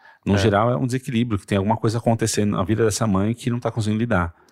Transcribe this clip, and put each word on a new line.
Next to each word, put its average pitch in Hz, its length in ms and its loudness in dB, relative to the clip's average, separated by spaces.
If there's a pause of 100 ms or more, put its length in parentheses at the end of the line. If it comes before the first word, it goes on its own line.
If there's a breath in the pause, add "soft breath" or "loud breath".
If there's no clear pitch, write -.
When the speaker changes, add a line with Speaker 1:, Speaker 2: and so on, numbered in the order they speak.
(260 soft breath)
Speaker 1:
No 98 80 2
Speaker 2:
É. 98 40 2
Speaker 1:
geral, 104 340 2
é 131 40 0
um 139 100 -2
desequilíbrio, 120 520 -2
que - 80 -18
tem 104 100 0
alguma 101 200 2
coisa 110 220 0
acontecendo 107 580 0
na 98 80 -2
vida 110 200 0
dessa 110 220 0
mãe 101 260 2
que - 160 -6
não 120 120 -2
tá 117 100 -4
conseguindo 107 300 -2
lidar. 95 340 0 (180)